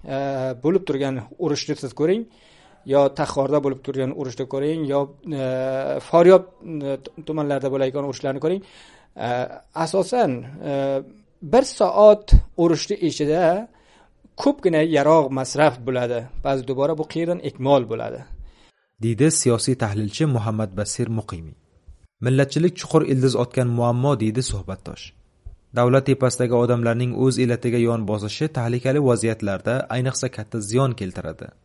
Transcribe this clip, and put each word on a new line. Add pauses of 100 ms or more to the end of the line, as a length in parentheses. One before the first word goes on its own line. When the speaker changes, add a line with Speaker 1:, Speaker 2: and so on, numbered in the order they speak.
(160)
Speaker 1:
e, (460)
bo'lib
turgan (220)
urushni
siz
ko'ring, (640)
yo (180)
Taxorda
bo'lib
turgan
urushni
ko'ring,
yo, (420)
e, (540)
Faryob, (460)
e, (280)
tumanlarda
bo'layotgan
urushlarni
ko'ring. (540)
E, (460)
asosan, (380)
e, (680)
bir
soat (320)
urushni
ichida (960)
ko'pgina
yarog'
masraf
bo'ladi. (240)
Ba'zi
dubora
bu
qayerdan
ekmol
bo'ladi? (800)
Speaker 2:
Deydi
siyosiy
tahlilchi
Muhammad
Basir
Muqimiy. (680)
Millatchilik
chuqur
ildiz
otgan
muammo,
deydi
suhbatdosh. (720)
Davlat
tepasidagi
odamlarning (120)
o'z
elatiga
yon
bosishi
tahlikali (100)
vaziyatlarda (160)
ayniqsa
katta
ziyon
keltiradi. (180)